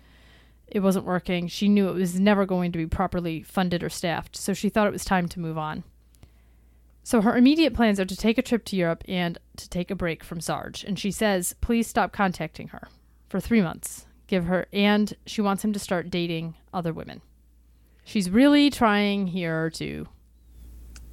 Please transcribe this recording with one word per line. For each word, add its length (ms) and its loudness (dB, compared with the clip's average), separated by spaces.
It 140 -4
wasn't 240 2
working. 420 -2
She 220 -2
knew 200 4
it 60 -4
was 240 -2
never 280 4
going 260 0
to 60 -4
be 80 -2
properly 560 -4
funded 400 -2
or 80 -4
staffed, 460 -6
so 180 -4
she 160 -2
thought 160 2
it 60 0
was 120 -8
time 240 0
to 120 -10
move 180 -6
on. 260 -8
So 180 2
her 160 4
immediate 380 6
plans 260 2
are 60 0
to 100 -8
take 220 2
a 40 0
trip 240 -2
to 100 -6
Europe 300 0
and 320 -2
to 120 -18
take 220 -6
a 40 -2
break 300 -6
from 160 -10
Sarge. 440 -6
And 140 -6
she 120 -4
says, 500 0
"Please 260 0
stop 260 -2
contacting 560 -4
her 200 -16
for 120 -4
three 200 4
months." 460 -6
Give 200 0
her, 260 0
and 400 2
she 160 -4
wants 200 0
him 120 0
to 40 -4
start 300 -4
dating 460 -4
other 220 -4
women. 260 -14
She's 240 -2
really 400 8
trying 560 2
here 440 -2
to 380 -10